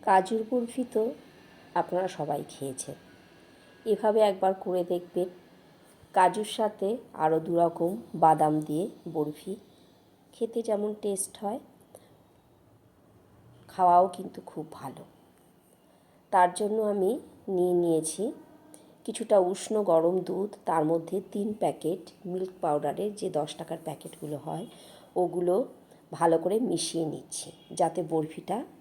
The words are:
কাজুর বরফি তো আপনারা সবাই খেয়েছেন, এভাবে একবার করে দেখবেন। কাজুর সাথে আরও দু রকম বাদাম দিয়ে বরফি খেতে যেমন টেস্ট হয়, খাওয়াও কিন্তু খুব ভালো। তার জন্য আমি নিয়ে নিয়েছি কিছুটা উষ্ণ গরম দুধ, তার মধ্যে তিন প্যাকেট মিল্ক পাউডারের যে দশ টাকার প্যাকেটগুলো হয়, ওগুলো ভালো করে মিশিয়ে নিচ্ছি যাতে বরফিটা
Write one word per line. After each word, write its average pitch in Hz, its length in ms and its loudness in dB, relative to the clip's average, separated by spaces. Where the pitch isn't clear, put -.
কাজুর 196 460 4
বরফি 247 340 -2
তো 220 100 2
আপনারা 180 320 0
সবাই 151 240 -4
খেয়েছেন, 135 440 -10
এভাবে 214 340 2
একবার 190 240 0
করে 180 180 0
দেখবেন। 175 360 -2
কাজুর 190 400 2
সাথে 208 300 -2
আরও 160 140 4
দু 170 140 -2
রকম 170 300 2
বাদাম 156 300 6
দিয়ে 156 180 -2
বরফি 151 400 -4
খেতে 226 260 -6
যেমন 208 200 0
টেস্ট 196 300 -4
হয়, 214 160 -6
খাওয়াও 180 360 6
কিন্তু - 240 -12
খুব 156 140 -10
ভালো। - 240 -14
তার 180 160 8
জন্য 208 180 0
আমি 196 180 2
নিয়ে 180 280 4
নিয়েছি 160 400 0
কিছুটা 214 320 2
উষ্ণ 196 240 -4
গরম 165 240 4
দুধ, 190 220 -4
তার 160 260 2
মধ্যে 165 260 -2
তিন 202 160 -4
প্যাকেট 160 400 -2
মিল্ক 185 200 -6
পাউডারের 151 580 -2
যে 185 80 -6
দশ 156 200 -4
টাকার 165 280 -10
প্যাকেটগুলো 156 580 -10
হয়, 151 200 -8
ওগুলো 175 400 0
ভালো 165 320 4
করে 190 120 0
মিশিয়ে 165 420 -2
নিচ্ছি - 380 -12
যাতে 170 200 0
বরফিটা 160 460 -4